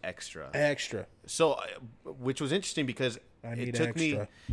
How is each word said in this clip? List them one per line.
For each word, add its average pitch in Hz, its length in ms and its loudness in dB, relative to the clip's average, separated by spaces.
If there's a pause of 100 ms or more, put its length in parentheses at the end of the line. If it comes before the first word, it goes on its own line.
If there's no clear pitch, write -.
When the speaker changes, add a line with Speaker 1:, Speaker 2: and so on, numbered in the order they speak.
Speaker 1:
extra. 82 480 -8
Speaker 2:
Extra. 139 540 2 (180)
Speaker 1:
So, 160 300 4
uh, - 120 -6 (460)
which 131 280 -2
was 143 120 2
interesting 170 320 0
because 123 340 0 (240)
Speaker 2:
I 117 100 -6
Speaker 1:
it 117 60 -4
Speaker 2:
need 120 160 -2
Speaker 1:
took 117 220 2
me, 160 220 2
Speaker 2:
extra. 104 100 -2 (240)